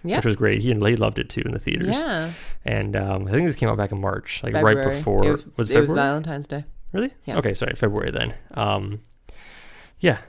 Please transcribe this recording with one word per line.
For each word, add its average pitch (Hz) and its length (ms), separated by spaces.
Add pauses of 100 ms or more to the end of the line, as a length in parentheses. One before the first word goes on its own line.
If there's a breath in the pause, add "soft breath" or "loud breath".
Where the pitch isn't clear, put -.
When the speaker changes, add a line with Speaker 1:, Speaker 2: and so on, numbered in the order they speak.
Speaker 1:
Yeah. 180 140
Speaker 2:
which - 80
was 107 100
great. 104 260
He, 123 100
and 104 140
he 117 120
loved 107 220
it - 100
too - 160
in - 60
the 117 80
theaters. - 360
Speaker 1:
Yeah. 180 380 (320 loud breath)
Speaker 2:
And, 104 320
um, 98 300
I 95 40
think 160 160
this 143 80
came 113 140
out 107 80
back 101 160
in 95 80
March, 98 420
like, 113 120
right 107 200
Speaker 1:
February. 135 220
Speaker 2:
before, 101 280
Speaker 1:
It - 60
was, 147 140
Speaker 2:
was - 20
Speaker 1:
it - 100
was 110 120
Speaker 2:
February? 147 260
Speaker 1:
Valentine's 143 520
Day. 147 180 (260)
Speaker 2:
Really? 233 200 (140)
Speaker 1:
Yeah. 107 120
Speaker 2:
Okay, 98 160
sorry, - 220
February 107 360
then. 117 220 (220)
Um, 104 440 (1000 loud breath)
yeah, 160 180 (120)